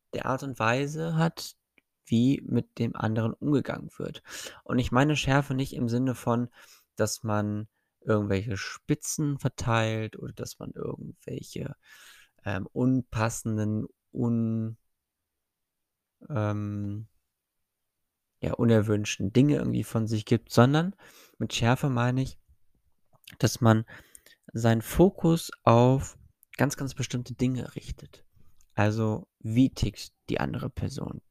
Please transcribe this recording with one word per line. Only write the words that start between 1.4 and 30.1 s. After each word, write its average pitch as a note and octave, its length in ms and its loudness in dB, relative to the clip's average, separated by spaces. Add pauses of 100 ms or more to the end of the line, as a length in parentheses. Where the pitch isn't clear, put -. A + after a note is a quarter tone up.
wie B2+ 400 2
mit - 320 -2
dem A#2 180 -2
anderen A2 380 0
umgegangen - 640 -2
wird. - 240 -10 (420)
Und - 140 -2
ich B2+ 140 0
meine C#3+ 240 4
Schärfe C#3 400 0
nicht C3+ 180 -4
im B2+ 140 -2
Sinne B2 260 0
von, A#2+ 360 -2 (460)
dass - 280 -2
man G#2 440 -2 (340)
irgendwelche G#2 560 0
Spitzen - 840 -4
verteilt A2 760 -2
oder A#2+ 160 -10
dass - 260 -12
man - 120 -10
irgendwelche, - 1040 -10 (680)
ähm, G2 260 -4
unpassenden, A2+ 1160 -2 (260)
un-, A2+ 640 -2 (1500)
ähm, G#2 800 -4 (1300)
ja, F2 120 -2
unerwünschten G#2+ 800 2
Dinge C#3+ 220 6
irgendwie A#2+ 300 0
von A2+ 220 -2
sich A2 180 -2
gibt, - 260 0
sondern D3+ 420 6 (440)
mit - 160 -6
Schärfe B2+ 360 2
meine B2 320 0
ich, C3 160 -6 (1000)
dass - 240 0
man A2 240 6 (680)
seinen A2+ 280 2
Fokus E3+ 720 2 (120)
auf B2 540 6 (400)
ganz, C#3+ 200 0
ganz C3+ 180 -8
bestimmte B2 400 -6
Dinge B2+ 400 -2
richtet. - 500 -14 (540)
Also, A2 480 0 (120)
wie A#2 320 2
tickt - 420 -4 (160)